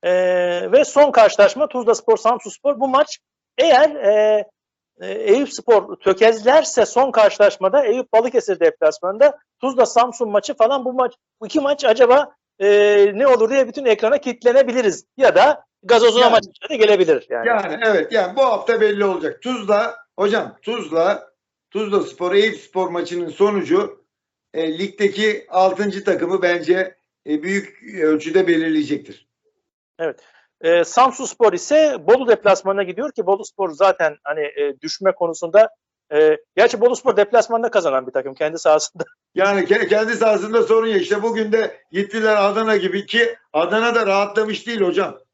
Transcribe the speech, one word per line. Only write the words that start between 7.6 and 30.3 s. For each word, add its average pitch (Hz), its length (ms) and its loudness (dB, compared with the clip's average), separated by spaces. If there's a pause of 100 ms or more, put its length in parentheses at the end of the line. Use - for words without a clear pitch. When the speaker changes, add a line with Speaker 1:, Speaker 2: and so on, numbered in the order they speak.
Speaker 1:
Eyüp 247 280 -4
Balıkesir 226 480 0
deplasmanında 180 760 0 (220)
Tuzla 247 260 0
Samsun 233 440 -2
maçı 208 240 -2
falan 262 300 0
bu 254 80 -6
maç, 247 200 -2 (280)
bu 220 60 -14
iki 302 140 -2
maç 285 240 -4
acaba, 254 500 4 (260)
e, 196 80 2 (460)
ne 247 120 0
olur 226 240 4
diye 262 180 0
bütün 277 160 -12
ekrana 226 340 0
kilitlenebiliriz. 240 880 0 (100)
Ya 247 180 2
da 262 300 2 (180)
gazozuna 233 420 4
Speaker 2:
Yani 233 80 4
Speaker 1:
maçı 226 160 2 (220)
da 311 40 -4
gelebilir. 185 560 2
Yani. 123 180 -4
Speaker 2:
Yani 196 380 -4
evet, 190 260 -2
yani 202 240 -2
bu 269 60 2
hafta 226 380 0
belli 202 240 0
olacak. 170 380 -4
Tuzla, 214 540 -4 (220)
hocam 196 440 -4
Tuzla, 185 680 -4 (400)
Tuzla 202 300 -4
Spor, 180 340 -6
Eyüpspor 202 540 -2
maçının 175 400 -8
sonucu, 196 760 -2 (500)
e, 160 240 -6
ligdeki 202 680 -4
altıncı 190 560 -2
takımı 180 380 -2
bence, 175 540 -2 (300)
e, 147 160 -4
büyük 196 400 -6 (200)
ölçüde 156 440 0
belirleyecektir. 160 840 -4 (680)
Speaker 1:
Evet. 160 220 -8 (400)